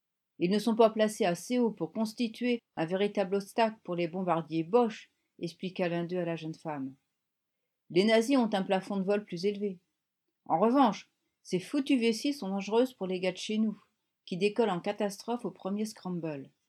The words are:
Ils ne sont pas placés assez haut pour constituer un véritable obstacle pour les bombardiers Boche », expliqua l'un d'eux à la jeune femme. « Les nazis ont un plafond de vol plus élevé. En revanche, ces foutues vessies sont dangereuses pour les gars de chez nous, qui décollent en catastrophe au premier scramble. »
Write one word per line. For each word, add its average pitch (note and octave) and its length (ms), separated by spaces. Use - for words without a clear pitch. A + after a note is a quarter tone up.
Ils F3 100
ne G#3 80
sont G#3+ 180
pas A3+ 140
placés G#3+ 360
assez F#3 340
haut A#3 100
pour E3 240
constituer A#3 720
un D#3+ 120
véritable G3 480
obstacle G#3+ 480
pour F3 100
les E3+ 140
bombardiers E3 560
Boche », A3 480
expliqua F3 500
l'un E3+ 160
d'eux F3+ 120
à F3 80
la E3 100
jeune D#3+ 200
femme. « C3+ 400
Les F3 120
nazis A3+ 320
ont A#3 200
un F#3+ 80
plafond F#3+ 340
de F#3+ 60
vol G#3 220
plus E3+ 200
élevé. G3+ 320
En D#3+ 120
revanche, A#3 480
ces F3+ 160
foutues C#4 400
vessies A#3 340
sont G3+ 160
dangereuses G3+ 460
pour F#3+ 100
les F#3 140
gars F#3 120
de F#3 60
chez G#3+ 220
nous, A3 200
qui F#3 120
décollent G#3 340
en E3+ 100
catastrophe G#3 640
au F3 60
premier G#3 340
scramble. » E3 640